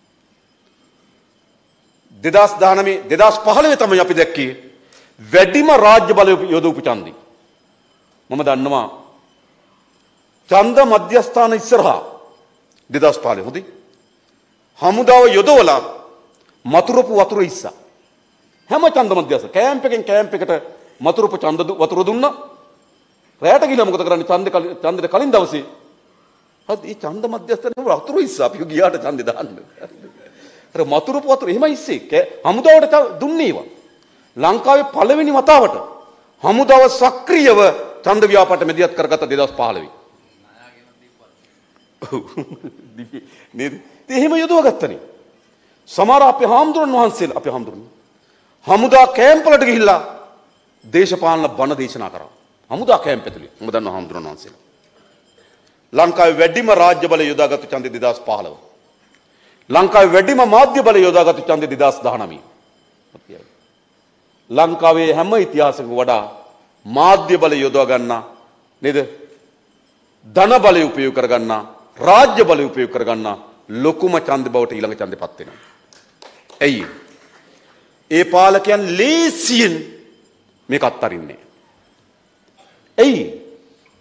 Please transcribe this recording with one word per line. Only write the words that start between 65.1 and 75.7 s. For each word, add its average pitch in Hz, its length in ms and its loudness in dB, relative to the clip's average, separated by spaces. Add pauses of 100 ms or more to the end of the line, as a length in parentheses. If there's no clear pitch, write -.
හැම 170 240 -4
ඉතිහාසයකම 143 540 -2
වඩා 123 320 -2 (640)
මාධ්‍ය 170 520 2
බලය 151 200 0
යොදා 135 280 0
ගන්න, 120 280 -2 (680)
නේද? 139 160 -4 (1300)
ධන 185 300 2
බලය 190 260 4
උපයෝග 135 320 -4
කර 123 120 -2
ගන්න, 113 260 -2 (460)
රාජ්‍ය 220 440 4
බලය 147 220 0
උපයෝග 127 260 -6
කර 117 140 -6
ගන්න 110 220 -6 (480)
ලොකුම 165 420 -2
ඡන්ද 139 320 -4
බවට 120 240 -4
ඊළඟ 107 240 -8
ඡන්දෙ 95 180 -10
පත් - 220 -14
වෙනවා. - 220 -20 (960)